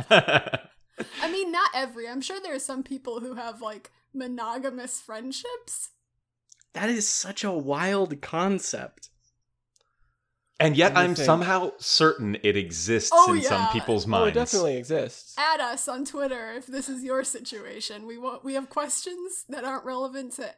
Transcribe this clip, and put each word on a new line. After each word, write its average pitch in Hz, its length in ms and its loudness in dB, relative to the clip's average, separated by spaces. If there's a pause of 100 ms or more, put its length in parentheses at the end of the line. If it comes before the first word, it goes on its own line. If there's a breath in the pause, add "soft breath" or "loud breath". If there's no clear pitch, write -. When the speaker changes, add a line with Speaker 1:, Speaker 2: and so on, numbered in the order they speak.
Speaker 1:
<laughs> - 60 -8
Speaker 2:
I - 1200 2
mean, 370 220 -2
not 359 220 2
every. 233 340 -4
I'm 262 140 -8
sure 381 180 -8
there 359 140 -8
are 269 40 -4
some 262 240 -6
people 254 380 -8
who 254 140 -10
have, 233 260 -10
like, 214 300 -10 (240)
monogamous 254 880 -6
friendships. 269 880 -10 (840)
Speaker 3:
That 185 160 -4
is 226 180 0
such - 380 -4
a 202 80 0
wild 160 720 0
concept. - 880 -2 (1500)
Speaker 1:
And 156 160 6
yet 151 180 6
Speaker 4:
And 180 60 6
I 180 60 6
Speaker 1:
I'm 180 100 2
Speaker 4:
think 180 120 0
Speaker 1:
somehow 180 500 4
certain 120 680 2
it 104 140 4
exists 92 560 0
Speaker 2:
Oh, 359 220 10
Speaker 1:
in 311 80 2
some 214 180 2
Speaker 2:
yeah. 196 120 2
Speaker 1:
people's 110 340 0
Speaker 4:
Oh, - 20 -6
it - 20 -2
Speaker 1:
minds. 95 260 4
Speaker 4:
definitely 180 420 2
exists. 123 580 -4
Speaker 2:
At 302 240 2
us 269 260 -4
on 269 200 -6
Twitter 254 500 -6
if 254 100 -14
this 262 220 -8
is 262 160 -8
your 262 200 0
situation. 220 840 -8
We 233 100 -12
want, 247 260 -8
we 269 120 -6
have 269 160 -4
questions 359 800 -4
that 262 140 -8
aren't 262 200 -6
relevant 254 520 -6
to 240 220 -10